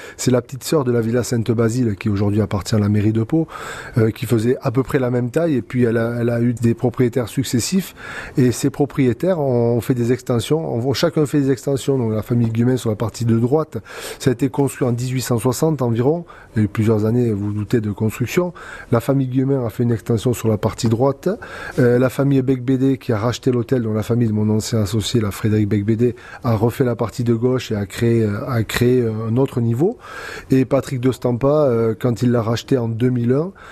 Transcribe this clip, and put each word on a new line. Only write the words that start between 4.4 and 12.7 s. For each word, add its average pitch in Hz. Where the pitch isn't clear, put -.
à 127
peu 127
près -
la 123
même 123
taille. 160
Et 117
puis, 123
elle 117
a, 117
elle 117
a 120
eu 120
des 117
propriétaires 120
successifs. -
Et 127
ces -
propriétaires 147
ont 120
fait 135
des 120
extensions, 131
ont 127
chacun 156
fait 143
des 135
extensions. 139
Donc, 113
la 107
famille 117
Guillemin 120